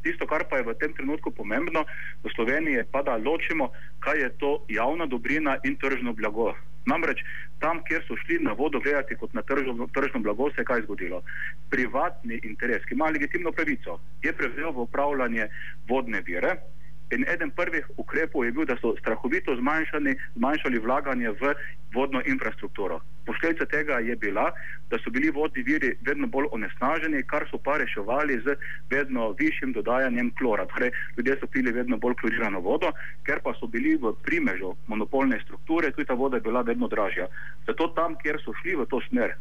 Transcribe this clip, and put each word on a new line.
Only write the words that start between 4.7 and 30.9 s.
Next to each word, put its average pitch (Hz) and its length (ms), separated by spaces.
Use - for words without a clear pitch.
dobrina 135 520
in 139 80
tržno 123 380
blago. 107 400
Namreč 151 320
tam, 160 240
kjer 160 240
so 117 160
šli 165 160
na 131 160
vodo 139 240
gledati 135 400
kot - 160
na 110 80
tržno, 127 480
tržno 135 320
blago, 104 320
se 120 80
je - 60
kaj 120 180
zgodilo? 98 320
Privatni 127 760
interes, 110 440
ki - 80
ima 156 160
legitimno 156 400
pravico, 131 480
je 151 80
prevzel 143 400
v 123 160
upravljanje 131 640
vodne 117 340
vire 135 320
in 123 160
eden 165 240
prvih 170 340
ukrepov 151 480
je - 60
bil, 151 140
da 127 160
so 113 180
strahovito 123 560
zmanjšani, 147 600
zmanjšali 131 440
vlaganje 123 600
v 143 140
vodno 135 300
infrastrukturo. 101 720
Posledica 165 400
tega 147 340
je 117 160
bila, 107 360
da 113 140
so 120 60
bili 131 220
vodni 147 320
viri 139 380
vedno 139 260
bolj 135 240
onesnaženi, 139 720
kar 151 280
so 147 60
pa 143 200
reševali 127 680
z 139 120
vedno 127 500
višjim 147 340
dodajanjem 123 680
klora. 104 260
Torej, 123 260